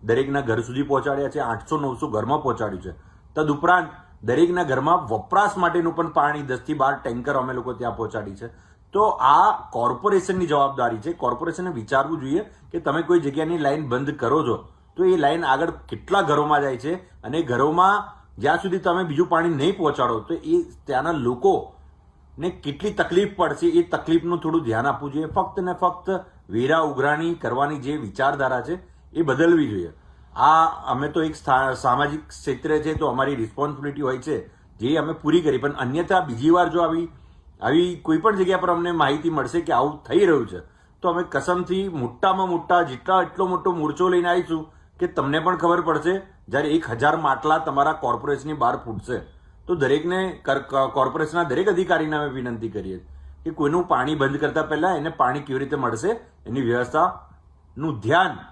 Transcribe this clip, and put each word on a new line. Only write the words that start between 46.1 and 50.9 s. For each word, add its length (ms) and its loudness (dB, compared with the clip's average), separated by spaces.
જ્યારે 200 0
એક 220 0
હજાર 260 2
માટલા 420 2
તમારા 340 2
કોર્પોરેશનની 600 -2
બહાર 240 0
ફૂટશે, 420 -8
તો 80 0
દરેકને 720 0
કર-, 140 2
ક-, 340 0